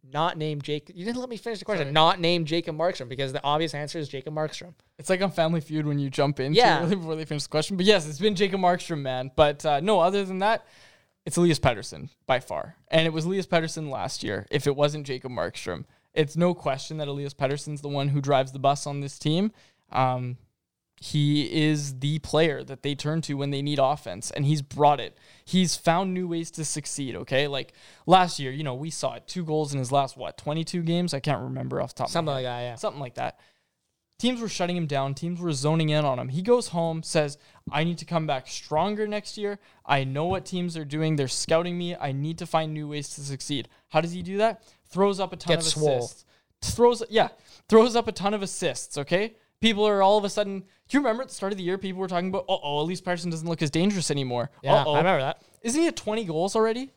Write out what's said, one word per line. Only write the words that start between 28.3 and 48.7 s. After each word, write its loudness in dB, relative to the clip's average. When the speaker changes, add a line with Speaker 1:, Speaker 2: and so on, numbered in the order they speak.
Speaker 2:
year, -4
you -6
know, -4
we -8
saw -4
it. -16
Two -6
goals -2
in -2
his -4
last, 0
what, -10
twenty-two -4
games? 0
I -4
can't -2
remember -6
off -4
the -20
top -2
of -4
my -10
Speaker 1:
Something 0
Speaker 2:
head. -4
Speaker 1:
like -4
that, -6
yeah. -8
Speaker 2:
Something -6
like -10
that. -6
Teams 0
were -4
shutting -2
him -2
down. -2
Teams -6
were -2
zoning 2
in 2
on 0
him. -6
He -2
goes 4
home, -2
says, 0
"I 0
need -2
to -14
come -2
back -4
stronger -2
next -8
year. -4
I 2
know -2
what -2
teams -4
are -6
doing. 0
They're 0
scouting 0
me. -6
I -6
need -4
to -10
find 0
new -6
ways -8
to -14
succeed." -6
How 4
does -4
he -8
do -6
that? 0
Throws 2
up -4
a -12
ton 0
Speaker 1:
Gets 0
Speaker 2:
of 0
Speaker 1:
swole. 2
Speaker 2:
assists. -8
Throws, 4
yeah, 2
throws 8
up 2
a -6
ton -2
of -2
assists, -6